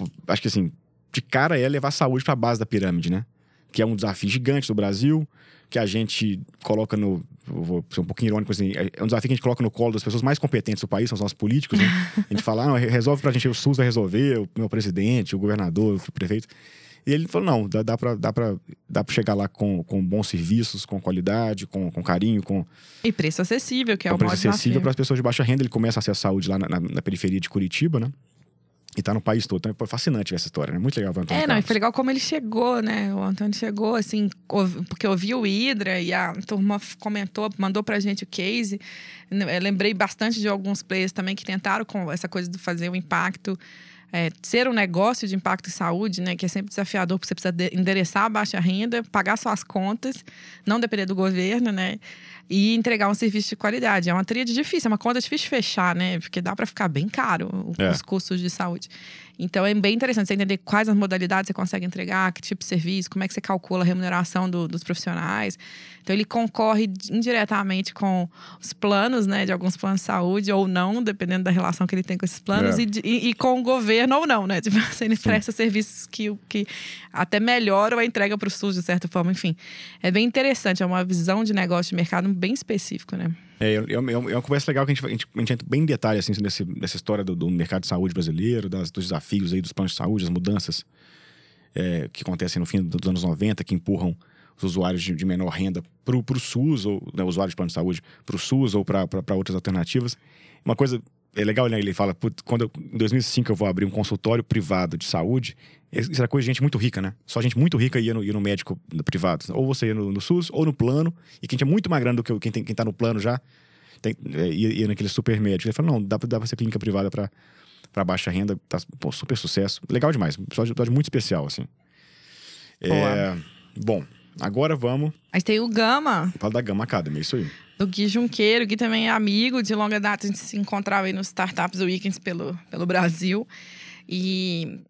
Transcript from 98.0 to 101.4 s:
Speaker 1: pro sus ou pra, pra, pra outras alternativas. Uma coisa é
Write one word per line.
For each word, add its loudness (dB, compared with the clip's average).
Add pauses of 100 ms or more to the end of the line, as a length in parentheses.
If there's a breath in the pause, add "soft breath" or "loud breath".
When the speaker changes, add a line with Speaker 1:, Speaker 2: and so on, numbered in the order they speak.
Speaker 1:
pro -4
sus 2
ou 2
pra, 0
pra, -4
pra -2
outras -2
alternativas. -2 (480 soft breath)
Uma 0
coisa 2 (360)
é 2